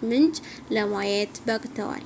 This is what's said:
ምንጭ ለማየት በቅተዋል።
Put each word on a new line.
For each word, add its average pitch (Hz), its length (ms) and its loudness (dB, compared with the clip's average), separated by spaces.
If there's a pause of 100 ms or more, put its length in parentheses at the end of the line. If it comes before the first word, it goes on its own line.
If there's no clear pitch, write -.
ምንጭ 269 340 6 (340)
ለማየት 202 720 0
በቅተዋል። - 640 -4